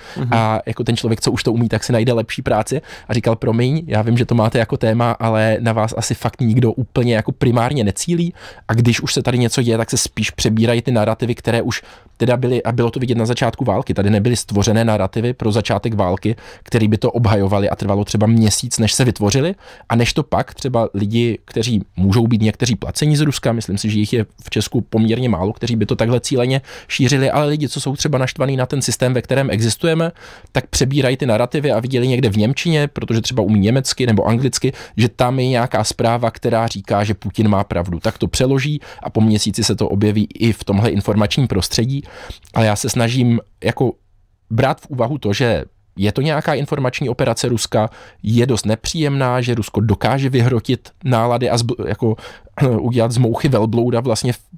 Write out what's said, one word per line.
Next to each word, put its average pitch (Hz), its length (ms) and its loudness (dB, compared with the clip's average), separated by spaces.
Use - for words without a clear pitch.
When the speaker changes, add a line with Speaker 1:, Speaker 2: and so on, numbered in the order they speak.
Speaker 1:
Mhm. 131 180 -4
Speaker 2:
a 110 320 2
jako 117 180 -6
ten 117 120 0
člověk, 113 240 -2
co - 120 0
už 131 100 -4
to 123 100 0
umí, 117 160 0
tak 110 160 -2
si - 80 -2
najde 117 200 2
lepší 113 300 -4
práci. 117 380 -2
A 113 60 -4
říkal, 113 220 0
promiň, 127 500 0
já 110 160 0
vím, 117 160 2
že 123 80 2
to - 80 -2
máte 113 240 2
jako 113 180 0
téma, 117 360 2
ale 110 480 2
na 113 120 0
vás 110 240 0
asi 117 180 -4
fakt - 260 -4
nikdo 117 320 2
úplně 123 420 -2
jako 110 180 -2
primárně 123 520 0
necílí 170 500 -2
a 113 60 0
když 117 260 2
už - 140 -4
se 127 80 -2
tady 120 160 0
něco 123 240 2
děje, 117 140 2
tak 113 140 -2
se 127 60 -2
spíš - 340 -4
přebírají 117 520 2
ty - 100 -4
narrativy, 113 420 0
které 113 280 -2
už - 200 -6
teda 120 180 2
byly, 123 260 0
a 117 100 -2
bylo 120 180 0
to 131 100 -6
vidět 120 180 0
na 113 80 0
začátku 117 380 -2
války, 110 300 0
tady 101 160 2
nebyly 110 260 2
stvořené 107 480 0
narrativy 110 500 0
pro 113 180 -2
začátek 110 420 0
války, 98 420 -2
který 110 260 2
by 113 100 2
to - 140 0
obhajovali 101 580 2
a 107 60 -2
trvalo 101 280 0
třeba 107 220 0
měsíc, 113 520 2
než 110 140 2
se 135 120 0
vytvořily 127 500 0
a 120 80 0
než 117 160 2
to - 100 -2
pak - 320 -4
třeba 120 400 -2
lidi, 107 500 0
kteří 113 380 -2
můžou 98 300 2
být 113 160 2
někteří 110 340 0
placení - 400 0
z 143 40 2
Ruska, 139 320 0
myslím 107 260 -4
si, 127 120 -2
že 107 80 0
jich 104 140 0
je 113 140 0
v - 60 -20
Česku 113 300 -2
poměrně 113 480 0
málo, 95 240 -2
kteří 117 240 -4
by 107 100 0
to 123 100 -2
takhle 120 240 0
cíleně 131 400 0
šířili, 135 420 2
ale 147 160 2
lidi, 147 220 -2
co - 120 -8
jsou 139 160 -4
třeba 147 220 -2
naštvaný 131 380 -2
na 127 100 0
ten 139 160 -4
systém, 127 320 0
ve 117 80 0
kterém 135 280 0
existujeme, 160 640 0
tak - 140 -2
přebírají 135 500 0
ty 147 100 -4
narrativy 123 460 0
a 110 80 2
viděli 127 280 0
někde 120 200 2
v 104 80 0
němčině, 143 520 0
protože 113 320 -2
třeba 117 220 -2
umí 104 180 4
německy 123 460 0
nebo 107 200 2
anglicky, 127 460 0
že 117 120 2
tam 127 320 0
je 127 80 0
nějaká 120 360 0
zpráva, 117 460 0
která 113 360 0
říká, 104 380 -2
že 104 100 0
Putin 107 340 0
má 104 160 2
pravdu. 87 360 -4
Tak - 180 -4
to 113 80 0
přeloží 135 540 0
a - 80 -10
po 110 100 0
měsíci 107 440 2
se 104 120 0
to - 120 -2
objeví 104 460 2
i 113 180 0
v - 120 -8
tomhle 101 260 2
informačním 104 580 0
prostředí. 123 540 -2
Ale 110 120 4
já 104 100 2
se - 120 -4
snažím 120 520 2
jako 117 280 0
brát 131 300 0
v - 100 -20
úvahu 127 280 -2
to, 101 140 -2
že 101 320 0
je 101 160 0
to - 80 -2
nějaká 151 340 0
informační 139 540 -4
operace 120 400 -2
Ruska, 110 420 0
je 117 240 2
dost 107 200 -2
nepříjemná, 131 720 0
že 120 140 -2
Rusko 107 260 -2
dokáže 117 480 0
vyhrotit 127 600 0
nálady 120 460 2
a 120 60 2
zb-, 117 320 -2
jako, 107 280 -2
<clears throat> 127 320 0
udělat 120 320 0
z 113 60 0
mouchy 123 300 0
velblouda 117 520 0
vlastně 123 320 -2
v - 60 -8